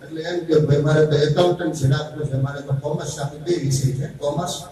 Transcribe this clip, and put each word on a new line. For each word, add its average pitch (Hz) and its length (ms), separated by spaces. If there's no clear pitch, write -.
એટલે 160 200
એમ 175 220
કે, 160 100
"ભાઈ, 143 280
મારે 156 240
તો 147 60
એકાઉન્ટન્સી 151 760
રાખવું 143 380
છે, 135 100
મારે 131 240
તો 139 200
કોમર્સ - 340
સાથે 139 240
બે 165 160
વિષય 135 380
છે, - 140
કોમર્સ, 156 640